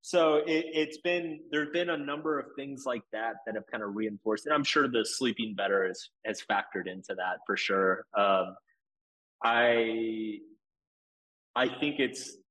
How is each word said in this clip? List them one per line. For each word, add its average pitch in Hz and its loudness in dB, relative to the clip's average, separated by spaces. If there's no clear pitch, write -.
So 160 4
it, 165 2
it's 156 -2
been, 170 -2
there've 147 0
been 175 0
a 160 0
number 147 -4
of 135 -10
things 139 -10
like 120 -4
that 110 -4
that 107 -6
have 104 -4
kinda 110 -6
reinforced, 107 -2
and 151 2
I'm 143 2
sure 143 4
the 117 2
sleeping 110 -2
better 98 2
is, - -8
has 107 -4
factored 95 -2
into 95 -8
that 92 -2
for 98 0
sure. 95 2
Um, 95 4
I, 113 2
I 127 2
think 147 -2
it's - -2